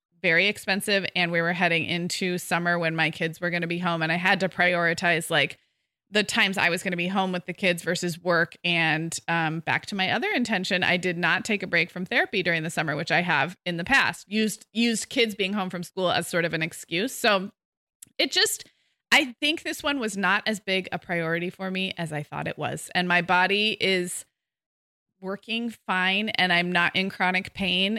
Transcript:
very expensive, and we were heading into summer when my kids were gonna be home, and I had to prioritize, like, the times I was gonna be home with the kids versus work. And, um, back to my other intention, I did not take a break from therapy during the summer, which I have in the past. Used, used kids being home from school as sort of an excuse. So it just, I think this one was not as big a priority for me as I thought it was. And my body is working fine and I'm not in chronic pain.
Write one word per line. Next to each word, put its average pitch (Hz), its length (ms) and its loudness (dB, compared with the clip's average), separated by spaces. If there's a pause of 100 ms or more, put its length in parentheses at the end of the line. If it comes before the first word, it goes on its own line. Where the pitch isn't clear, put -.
(220)
very 175 260 4
expensive, 196 580 0 (100)
and 175 160 2
we 170 80 2
were 170 140 0
heading 170 320 2
into 180 500 -2
summer 175 420 0
when 165 160 0
my 160 160 2
kids 165 300 -4
were 175 80 -2
gonna 170 180 -2
be 170 120 -4
home, 170 240 0
and 160 100 0
I 170 40 2
had 185 240 2
to 185 100 0
prioritize, 170 800 2
like, 156 260 2 (560)
the 208 120 2
times 202 340 0
I 170 120 4
was 180 120 -2
gonna 185 140 -4
be 175 120 -2
home 190 240 0
with 180 140 -6
the 180 60 -8
kids 175 300 0
versus 175 380 -2
work. 170 440 0
And, 165 520 0 (120)
um, 165 320 0
back 147 260 -2
to - 80 -8
my 185 160 0
other 240 200 0
intention, 214 520 0
I 180 140 2
did 180 200 -2
not 175 280 0
take 208 180 -2
a 185 60 -8
break 170 220 0
from 180 140 -8
therapy 240 380 0
during 170 220 0
the 165 60 -4
summer, 156 260 -2
which 160 160 -2
I 156 100 4
have 170 420 0
in 175 120 -4
the 170 80 -6
past. 240 440 0
Used, 214 440 -2
used 226 360 0
kids 233 280 0
being 190 160 -2
home 190 180 -2
from 175 140 -8
school 185 260 -2
as 170 160 0
sort 170 180 0
of 165 80 -2
an 160 100 -2
excuse. 170 520 -4
So 202 380 0 (680)
it 294 140 0
just, - 320 0 (480)
I 254 280 4
think 302 220 -2
this - 220 -6
one 285 160 0
was 214 160 -4
not 196 300 2
as 214 120 -2
big 190 320 -2
a - 80 -6
priority 170 520 -2
for 190 200 -8
me 190 260 -4
as 160 160 -6
I 151 120 -4
thought 151 240 -8
it - 100 -8
was. 151 360 -6
And 180 120 0
my 175 160 4
body 185 580 2
is 185 440 0 (960)
working 220 500 -6 (160)
fine 190 440 2
and 180 220 2
I'm 175 200 2
not 175 240 2
in 190 140 0
chronic 185 440 0
pain. 190 440 0